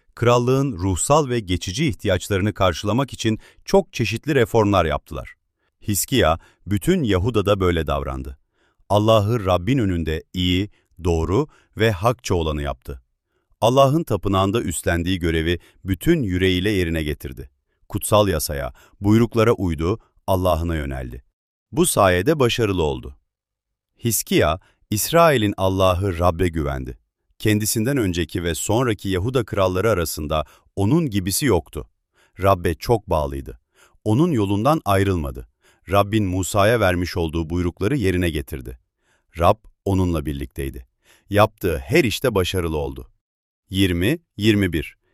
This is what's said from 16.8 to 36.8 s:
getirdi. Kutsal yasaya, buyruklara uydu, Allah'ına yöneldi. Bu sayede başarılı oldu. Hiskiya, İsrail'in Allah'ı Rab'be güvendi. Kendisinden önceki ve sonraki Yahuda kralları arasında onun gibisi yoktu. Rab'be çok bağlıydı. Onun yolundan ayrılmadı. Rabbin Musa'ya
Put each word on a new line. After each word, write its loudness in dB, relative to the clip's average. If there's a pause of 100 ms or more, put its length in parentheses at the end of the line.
getirdi. -10 (380)
Kutsal 2
yasaya, -4 (280)
buyruklara 4
uydu, -2 (260)
Allah'ına 0
yöneldi. -10 (480)
Bu 2
sayede 2
başarılı 0
oldu. -6 (840)
Hiskiya, 0 (300)
İsrail'in 2
Allah'ı 0
Rab'be 2
güvendi. -6 (400)
Kendisinden 0
önceki -2
ve -2
sonraki -2
Yahuda -2
kralları 0
arasında -2 (320)
onun 0
gibisi -4
yoktu. -2 (540)
Rab'be 2
çok -2
bağlıydı. -4 (440)
Onun 2
yolundan 0
ayrılmadı. -2 (420)
Rabbin 2
Musa'ya 0